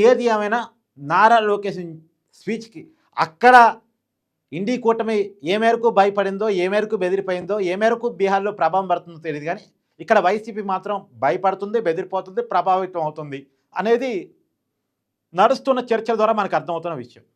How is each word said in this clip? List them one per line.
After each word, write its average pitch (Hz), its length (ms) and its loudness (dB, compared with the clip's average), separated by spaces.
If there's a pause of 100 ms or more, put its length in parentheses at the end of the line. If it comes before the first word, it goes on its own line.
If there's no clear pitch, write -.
ఏది 240 140 2 (100)
ఏమైనా 214 260 -2 (520)
నారా 220 280 6 (120)
లోకేష్ 202 280 -4 (600)
స్పీచ్కి 214 420 -10 (440)
అక్కడ 247 300 6 (1000)
ఇండి 202 160 -4 (120)
కూటమి 220 320 0 (340)
ఏ 196 120 0
మేరకు 226 260 2 (100)
భయపడిందో, 196 500 0 (120)
ఏ 180 120 0
మేరకు 214 300 -2
బెదిరిపోయిందో, 185 520 -4 (160)
ఏ 185 40 -2
మేరకు 226 340 0 (100)
బీహార్లో 196 400 0
ప్రభావం 185 320 0
పడుతుందో 170 360 -6
తెలియదు, 147 180 -8
కానీ 180 180 -8 (400)
ఇక్కడ 214 240 4
వైసీపీ 214 340 -4 (120)
మాత్రం 196 340 -6 (160)
భయపడుతుంది, 190 640 0
బెదిరిపోతుంది, 185 540 -6 (120)
ప్రభావితం 185 540 0
అవుతుంది 151 320 -10 (360)
అనేది 233 380 0 (1200)
నడుస్తున్న 254 460 2
చర్చల 226 360 -2
ద్వారా 214 180 2
మనకు 196 220 -2
అర్థమవుతున్న 165 480 -4
విషయం. 113 200 -20 (120)